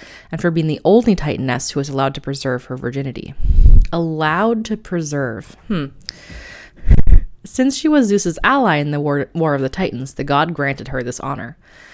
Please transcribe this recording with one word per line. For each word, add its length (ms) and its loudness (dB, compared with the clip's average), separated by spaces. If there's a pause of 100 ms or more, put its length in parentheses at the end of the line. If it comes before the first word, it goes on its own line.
(320)
and 80 -10
for 120 -2
being 160 -2
the 180 -6
only 300 2
Titaness 560 -6
who 80 -6
is 100 -8
allowed 260 -4
to 60 -12
preserve 440 -8
her 120 -12
virginity. 560 -10 (580)
Allowed 760 -2
to 120 -8
preserve. 800 -8 (100)
Hmm. 200 -6 (1600)
Since 320 -2
she 100 -4
was 200 2
Zeus's 360 -2
ally 340 0
in 140 -4
the 80 -4
War, 340 -4
War 220 -2
of 60 -4
the 80 -4
Titans, 460 -8
the 80 -8
god 300 -2
granted 360 -8
her 140 -8
this 160 -10
honor. 380 -12 (360)